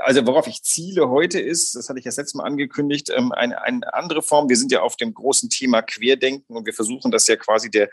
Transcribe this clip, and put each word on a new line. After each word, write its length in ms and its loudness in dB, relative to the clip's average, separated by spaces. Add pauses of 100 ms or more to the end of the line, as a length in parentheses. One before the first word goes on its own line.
also 240 2
worauf 180 4
ich 160 -12
ziele 460 0
heute 320 2
ist, 340 -2
das 140 -12
hatte 100 -8
ich 60 -14
das 140 -8
letzte 200 -8
Mal 60 -6
angekündigt, 680 -2
ähm, 220 0
eine, 300 -2
eine 320 -4
andere 280 -4
Form. 260 2
Wir 80 6
sind 140 2
ja 120 2
auf 120 0
dem 180 -4
großen 380 -2
Thema 320 2
Querdenken 720 0
und 100 -8
wir 80 -6
versuchen 360 -2
das 160 4
ja 80 6
quasi 340 0
der 240 4